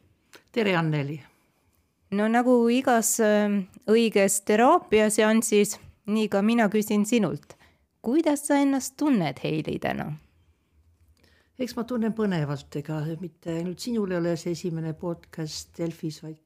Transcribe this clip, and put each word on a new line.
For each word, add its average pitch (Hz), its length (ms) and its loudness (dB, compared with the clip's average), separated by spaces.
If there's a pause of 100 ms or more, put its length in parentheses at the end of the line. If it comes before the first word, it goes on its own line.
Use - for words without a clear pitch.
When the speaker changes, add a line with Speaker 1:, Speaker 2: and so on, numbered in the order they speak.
(520)
Speaker 1:
Tere, 208 240 0
Anneli! 151 420 -2 (920)
Speaker 2:
No 202 180 0
nagu 240 240 4 (200)
igas, 247 480 2
ähm, 208 460 2 (180)
õiges 214 540 2 (100)
teraapiaseansis, 214 1300 4 (340)
nii 214 240 0
ka 202 100 0
mina 226 300 2
küsin 208 320 0
sinult. 202 480 -2 (480)
Kuidas 294 480 0
sa 285 80 2
ennast 277 400 0
tunned, 208 480 0
Heili, 151 380 -4
täna? - 320 -4 (1400)
Speaker 1:
Eks 247 180 -6
ma 233 80 -4
tunnen 226 320 -2
põnevalt, 156 540 -2 (100)
ega 156 220 -6 (180)
mitte 170 380 -12
ainult 175 240 -8
sinul 214 320 -4
ei 175 80 -2
ole 170 180 0
see 175 160 -6
esimene 165 400 -6
podcast - 800 -10
Delfis, 165 460 -8
vaid 156 240 -14